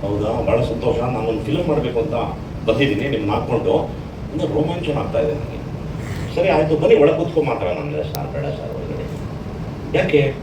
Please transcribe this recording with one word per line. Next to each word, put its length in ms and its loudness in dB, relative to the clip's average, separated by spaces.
"ಹೌದಾ, 360 0
ಭಾಳ 200 4
ಸಂತೋಷ, 360 0
ನಾನೊಂದು 460 0
ಫಿಲಮ್ 240 -2
ಮಾಡ್ಬೇಕು 300 2
ಅಂತ 160 0
ಬಂದಿದ್ದೀನಿ 400 2
ನಿಮ್ನ 220 0
ಹಾಕ್ಕೊಂಡು" 480 2
ಅಂದ್ರೆ 160 -2
ರೋಮಾಂಚನ 500 0
ಆಗ್ತಾ 220 0
ಇದೆ 120 2
ನನಗೆ. 240 -6
"ಸರಿ 140 2
ಆಯ್ತು, 280 4
ಬನ್ನಿ 180 6
ಒಳಗೆ 220 8
ಕೂತ್ಕೊಂಡು 340 2
ಮಾತಾಡೋಣ" 280 -2
ಅಂದ್ರೆ, 240 -4
"ಸರ್ 300 -4
ಬೇಡ 120 -4
ಸರ್, 320 -6
ಒಳಗಡೆ." 200 -6
"ಯಾಕೆ?" 440 4